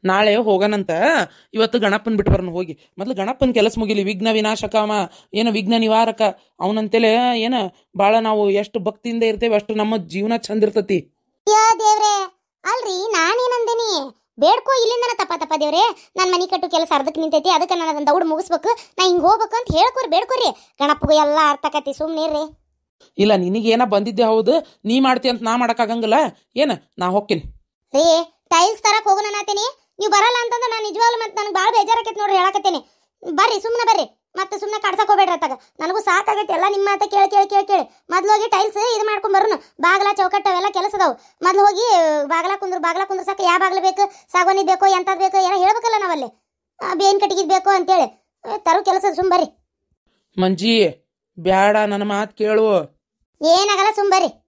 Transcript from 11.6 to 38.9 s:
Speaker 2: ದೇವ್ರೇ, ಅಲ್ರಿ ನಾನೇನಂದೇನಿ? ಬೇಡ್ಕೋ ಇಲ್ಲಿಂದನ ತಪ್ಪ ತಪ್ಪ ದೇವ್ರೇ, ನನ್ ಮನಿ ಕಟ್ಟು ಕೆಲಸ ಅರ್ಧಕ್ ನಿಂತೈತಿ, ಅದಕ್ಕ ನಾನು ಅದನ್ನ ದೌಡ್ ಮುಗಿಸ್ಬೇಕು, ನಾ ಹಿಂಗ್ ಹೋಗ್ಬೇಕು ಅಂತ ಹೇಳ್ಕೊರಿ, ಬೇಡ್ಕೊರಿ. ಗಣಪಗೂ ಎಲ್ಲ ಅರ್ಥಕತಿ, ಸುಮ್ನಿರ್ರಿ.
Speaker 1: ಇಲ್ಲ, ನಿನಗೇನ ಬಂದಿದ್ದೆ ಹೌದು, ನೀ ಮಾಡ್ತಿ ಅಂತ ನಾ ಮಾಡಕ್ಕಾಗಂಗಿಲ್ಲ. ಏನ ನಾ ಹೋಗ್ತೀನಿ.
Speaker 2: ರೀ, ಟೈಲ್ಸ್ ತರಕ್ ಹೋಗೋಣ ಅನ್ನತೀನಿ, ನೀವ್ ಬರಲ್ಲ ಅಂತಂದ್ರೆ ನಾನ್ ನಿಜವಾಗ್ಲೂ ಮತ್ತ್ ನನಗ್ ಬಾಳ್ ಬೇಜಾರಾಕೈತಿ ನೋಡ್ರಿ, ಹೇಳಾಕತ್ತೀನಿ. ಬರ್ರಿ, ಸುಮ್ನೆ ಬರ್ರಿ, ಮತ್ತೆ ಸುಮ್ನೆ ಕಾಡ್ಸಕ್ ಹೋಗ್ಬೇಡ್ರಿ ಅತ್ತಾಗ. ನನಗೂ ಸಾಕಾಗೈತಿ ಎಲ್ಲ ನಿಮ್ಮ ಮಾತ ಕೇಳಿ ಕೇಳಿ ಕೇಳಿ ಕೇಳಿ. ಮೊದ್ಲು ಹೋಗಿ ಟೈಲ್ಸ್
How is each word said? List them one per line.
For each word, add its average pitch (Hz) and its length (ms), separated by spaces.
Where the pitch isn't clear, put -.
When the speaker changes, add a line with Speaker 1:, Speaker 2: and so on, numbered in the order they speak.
Speaker 2:
ದೇವ್ರೇ, 427 360
ಅಲ್ರಿ 427 340
ನಾನೇನಂದೇನಿ? 466 800
ಬೇಡ್ಕೋ 480 420
ಇಲ್ಲಿಂದನ 480 360
ತಪ್ಪ 381 180
ತಪ್ಪ - 240
ದೇವ್ರೇ, 349 560
ನನ್ 370 160
ಮನಿ 359 140
ಕಟ್ಟು 359 240
ಕೆಲಸ 330 240
ಅರ್ಧಕ್ 269 240
ನಿಂತೈತಿ, 311 300
ಅದಕ್ಕ 359 280
ನಾನು 330 140
ಅದನ್ನ 294 160
ದೌಡ್ 294 180
ಮುಗಿಸ್ಬೇಕು, 330 440
ನಾ 370 80
ಹಿಂಗ್ 359 140
ಹೋಗ್ಬೇಕು 427 360
ಅಂತ 480 200
ಹೇಳ್ಕೊರಿ, 494 340
ಬೇಡ್ಕೊರಿ. 415 400
ಗಣಪಗೂ 294 640
ಎಲ್ಲ 302 260
ಅರ್ಥಕತಿ, 285 440
ಸುಮ್ನಿರ್ರಿ. 311 520
Speaker 1:
ಇಲ್ಲ, 208 160
ನಿನಗೇನ 214 500
ಬಂದಿದ್ದೆ 208 400
ಹೌದು, 220 280
ನೀ 240 160
ಮಾಡ್ತಿ 262 280
ಅಂತ 240 140
ನಾ 233 140
ಮಾಡಕ್ಕಾಗಂಗಿಲ್ಲ. 233 580
ಏನ 269 160
ನಾ 180 80
ಹೋಗ್ತೀನಿ. 190 360
Speaker 2:
ರೀ, 302 120
ಟೈಲ್ಸ್ 359 320
ತರಕ್ 427 260
ಹೋಗೋಣ 403 180
ಅನ್ನತೀನಿ, 415 400
ನೀವ್ 415 120
ಬರಲ್ಲ 440 300
ಅಂತಂದ್ರೆ 480 300
ನಾನ್ 453 140
ನಿಜವಾಗ್ಲೂ 453 340
ಮತ್ತ್ 427 180
ನನಗ್ 415 180
ಬಾಳ್ 392 180
ಬೇಜಾರಾಕೈತಿ 440 480
ನೋಡ್ರಿ, 392 160
ಹೇಳಾಕತ್ತೀನಿ. 381 440
ಬರ್ರಿ, 392 380
ಸುಮ್ನೆ 466 240
ಬರ್ರಿ, 415 220
ಮತ್ತೆ 381 220
ಸುಮ್ನೆ 427 220
ಕಾಡ್ಸಕ್ 403 280
ಹೋಗ್ಬೇಡ್ರಿ 381 260
ಅತ್ತಾಗ. 294 200
ನನಗೂ 370 200
ಸಾಕಾಗೈತಿ 403 520
ಎಲ್ಲ 339 180
ನಿಮ್ಮ 403 140
ಮಾತ 403 260
ಕೇಳಿ 392 200
ಕೇಳಿ 403 180
ಕೇಳಿ 392 180
ಕೇಳಿ. 381 180
ಮೊದ್ಲು 381 220
ಹೋಗಿ 427 180
ಟೈಲ್ಸ್ 440 280